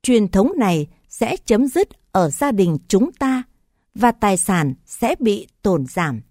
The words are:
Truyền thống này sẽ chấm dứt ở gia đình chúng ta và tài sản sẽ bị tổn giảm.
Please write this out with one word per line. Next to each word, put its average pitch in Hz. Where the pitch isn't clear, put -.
Truyền 220
thống 214
này 175
sẽ -
chấm 240
dứt 359
ở 175
gia 285
đình 175
chúng 240
ta 262
và 226
tài 202
sản 156
sẽ 240
bị 214
tổn 160
giảm. 143